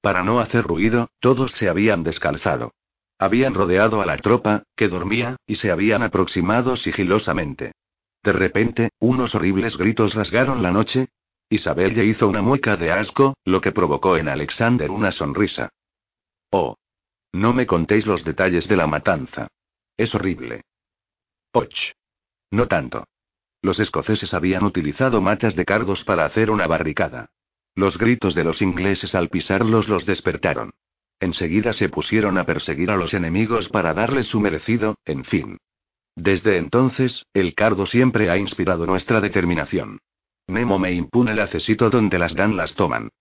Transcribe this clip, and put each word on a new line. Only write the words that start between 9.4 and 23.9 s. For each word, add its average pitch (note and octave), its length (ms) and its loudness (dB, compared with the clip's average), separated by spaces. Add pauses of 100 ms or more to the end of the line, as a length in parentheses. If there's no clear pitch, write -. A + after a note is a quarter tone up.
gritos G#2 380 0
rasgaron A#2+ 480 0
la F2 80 2
noche. A2+ 380 0 (400)
Isabelle F#2+ 560 2
hizo A2 240 4
una G2 140 0
mueca A#2 340 2
de E2 160 -2
asco, A#2+ 520 2
lo F#2 160 2
que F#2 120 0
provocó F2 440 2
en D#2 120 -2
Alexander D2+ 600 0
una G2+ 200 0
sonrisa. D#2+ 600 -4 (800)
"Oh. D2+ 260 0 (560)
No G#2 200 2
me B2 140 0
contéis G#2 400 2
los F2+ 160 0
detalles E2+ 460 0
de G#2 80 4
la E2+ 100 2
matanza. D2+ 640 -2 (480)
Es A2+ 180 -2
horrible." C2+ 480 -4 (880)
"Och. - 220 0 (760)
No A2+ 160 2
tanto." B1 360 -2 (580)
Los F#2+ 180 0
escoceses G2+ 520 -2